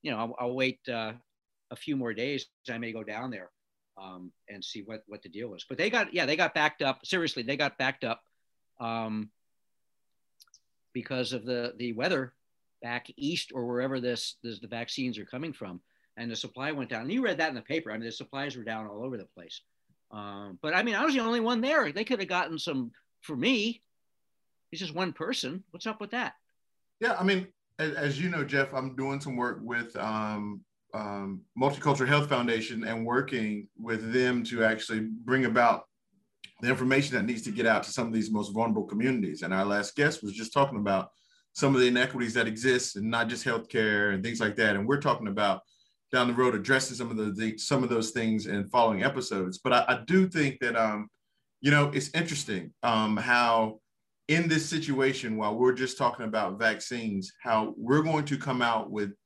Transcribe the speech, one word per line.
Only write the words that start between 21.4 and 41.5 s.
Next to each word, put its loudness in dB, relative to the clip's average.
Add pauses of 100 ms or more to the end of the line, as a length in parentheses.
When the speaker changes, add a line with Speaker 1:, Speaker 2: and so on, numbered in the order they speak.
Speaker 1:
there. 2
They -4
could 0
have -4
gotten -2
some -4 (300)
for -8
me. 0 (880)
It's -10
just -8
one -2
person. -4
What's -10
up -6
with -10
that? -4 (680)
Speaker 2:
Yeah, 2
I 0
mean, 2 (320)
as, 0
as 0
you 0
know, 0
Jeff, 2
I'm -4
doing -2
some -6
work -2
with, -4
um, -4 (320)
um, -6 (180)
Multicultural 2
Health 4
Foundation 0
and -4
working -2 (120)
with -4
them 2
to 0
actually 2
bring 0
about 4 (760)
the 0
information 2
that 2
needs -2
to -6
get 0
out 6
to -10
some -2
of -4
these 0
most -2
vulnerable 0
communities. -2
And -2
our 2
last 0
guest 2
was -6
just -8
talking 2
about 0 (420)